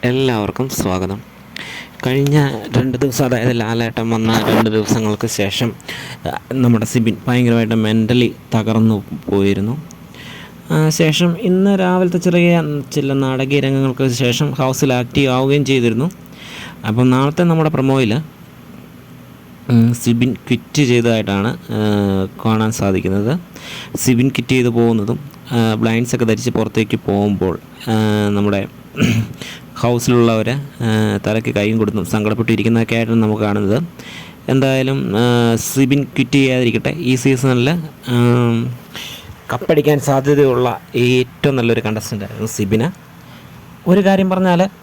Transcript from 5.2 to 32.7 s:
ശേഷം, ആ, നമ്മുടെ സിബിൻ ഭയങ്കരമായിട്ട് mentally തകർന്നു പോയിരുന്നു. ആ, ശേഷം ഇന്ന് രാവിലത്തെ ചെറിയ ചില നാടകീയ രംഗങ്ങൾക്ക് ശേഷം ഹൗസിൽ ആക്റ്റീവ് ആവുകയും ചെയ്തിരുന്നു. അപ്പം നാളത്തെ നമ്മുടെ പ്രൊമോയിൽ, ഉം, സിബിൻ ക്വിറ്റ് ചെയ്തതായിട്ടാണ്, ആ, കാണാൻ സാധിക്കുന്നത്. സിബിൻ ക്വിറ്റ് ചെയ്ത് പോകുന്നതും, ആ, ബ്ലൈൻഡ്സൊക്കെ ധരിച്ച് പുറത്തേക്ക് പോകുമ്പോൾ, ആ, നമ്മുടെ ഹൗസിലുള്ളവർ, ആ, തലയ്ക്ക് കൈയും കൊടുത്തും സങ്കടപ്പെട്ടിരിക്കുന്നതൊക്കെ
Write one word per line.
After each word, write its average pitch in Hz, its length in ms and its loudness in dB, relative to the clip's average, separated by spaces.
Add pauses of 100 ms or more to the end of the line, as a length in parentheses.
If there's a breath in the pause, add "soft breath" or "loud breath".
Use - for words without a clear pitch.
ശേഷം, 107 460 -2 (540 loud breath)
ആ, - 120 -6 (140)
നമ്മുടെ 120 320 2
സിബിൻ 113 320 0 (100)
ഭയങ്കരമായിട്ട് 117 480 2 (120)
mentally 113 420 2 (260)
തകർന്നു 110 480 2 (260)
പോയിരുന്നു. 98 520 2 (920 loud breath)
ആ, 156 160 2
ശേഷം 170 480 0 (120)
ഇന്ന് 190 300 2
രാവിലത്തെ 185 380 0
ചെറിയ 175 440 2 (300)
ചില 139 220 -2
നാടകീയ 135 460 0
രംഗങ്ങൾക്ക് 135 500 0 (140)
ശേഷം 131 360 0
ഹൗസിൽ 131 340 0
ആക്റ്റീവ് 123 380 0
ആവുകയും 135 340 2
ചെയ്തിരുന്നു. 123 460 0 (760 loud breath)
അപ്പം 123 220 2
നാളത്തെ 139 340 2
നമ്മുടെ 160 260 2
പ്രൊമോയിൽ, 135 440 2 (1600)
ഉം, 117 200 4
സിബിൻ 120 400 0 (140)
ക്വിറ്റ് 127 360 -2
ചെയ്തതായിട്ടാണ്, 117 760 2 (200)
ആ, 107 60 0 (640)
കാണാൻ 110 260 0
സാധിക്കുന്നത്. 101 680 -2 (580 loud breath)
സിബിൻ 127 320 2
ക്വിറ്റ് 127 260 -2
ചെയ്ത് 123 140 2
പോകുന്നതും, 117 640 0 (240)
ആ, 113 240 2
ബ്ലൈൻഡ്സൊക്കെ 117 440 0
ധരിച്ച് 110 240 0
പുറത്തേക്ക് 110 560 -2
പോകുമ്പോൾ, 101 540 0 (320)
ആ, 110 40 2 (400)
നമ്മുടെ 101 320 0 (1120 loud breath)
ഹൗസിലുള്ളവർ, 120 680 2 (380)
ആ, - 20 0 (360)
തലയ്ക്ക് 113 300 -2
കൈയും 107 220 0
കൊടുത്തും 104 280 0
സങ്കടപ്പെട്ടിരിക്കുന്നതൊക്കെ 110 920 0